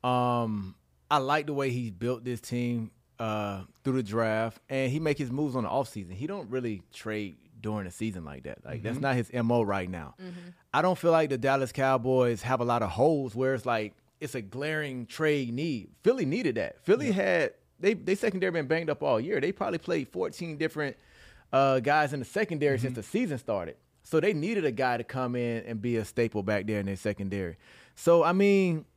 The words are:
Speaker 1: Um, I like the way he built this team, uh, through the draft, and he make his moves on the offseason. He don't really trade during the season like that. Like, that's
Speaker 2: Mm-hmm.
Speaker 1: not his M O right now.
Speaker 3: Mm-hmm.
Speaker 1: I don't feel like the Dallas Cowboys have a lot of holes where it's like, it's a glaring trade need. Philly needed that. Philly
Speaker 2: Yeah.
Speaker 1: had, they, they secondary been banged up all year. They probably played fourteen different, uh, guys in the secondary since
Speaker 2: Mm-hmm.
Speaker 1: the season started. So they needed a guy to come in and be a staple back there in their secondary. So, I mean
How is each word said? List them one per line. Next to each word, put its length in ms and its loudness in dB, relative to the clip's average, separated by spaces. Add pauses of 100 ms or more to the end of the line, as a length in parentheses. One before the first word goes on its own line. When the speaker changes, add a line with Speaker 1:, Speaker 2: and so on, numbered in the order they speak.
Speaker 1:
Um, 680 0 (360)
I 80 4
like 280 0
the 80 -4
way 160 0
he 200 -2
built 340 -4
this 160 -6
team, 500 -4 (280)
uh, 440 -4 (220)
through 100 0
the 80 0
draft, 680 0
and 220 0
he 100 -2
make 180 0
his 120 -4
moves 260 -2
on 80 0
the 60 -4
offseason. 420 -4
He 140 -8
don't 240 -8
really 320 -4 (100)
trade 440 -6 (240)
during 260 -2
the 40 -8
season 340 -6
like 200 -14
that. 200 -12
Like, 180 -8
that's 140 -4
Speaker 2:
Mm-hmm. 60 -4
Speaker 1:
not 140 2
his 160 -2
M 180 0
O 120 6
right 260 0
now. 320 -10
Speaker 3:
Mm-hmm. 300 -14 (240)
Speaker 1:
I 80 4
don't 160 2
feel 140 4
like 180 4
the 80 -2
Dallas 340 2
Cowboys 680 2
have 180 0
a 40 0
lot 180 2
of 80 0
holes 440 2
where 200 2
it's 120 -4
like, 280 0 (260)
it's 140 -8
a 80 -6
glaring 640 -6
trade 460 0
need. 380 -4 (120)
Philly 240 4
needed 300 0
that. 280 -4
Philly 240 4
Speaker 2:
Yeah. 60 2
Speaker 1:
had, 360 2 (300)
they, 140 4
they 200 0
secondary 380 0
been 140 -2
banged 240 0
up 120 -2
all 160 4
year. 220 0
They 120 0
probably 260 -2
played 300 -2
fourteen 500 -6
different, 380 -4 (560)
uh, 280 6
guys 320 2
in 80 -6
the 60 -6
secondary 520 0
since 140 -2
Speaker 2:
Mm-hmm. 80 -6
Speaker 1:
the 20 -8
season 360 -2
started. 380 -4 (260)
So 180 2
they 140 2
needed 300 -2
a 80 2
guy 260 0
to 60 -6
come 300 -4
in 300 -2
and 180 -8
be 140 0
a 80 0
staple 380 -2
back 240 0
there 140 0
in 60 -2
their 100 -2
secondary. 600 -4 (400)
So, 260 6
I 100 4
mean 520 4 (120)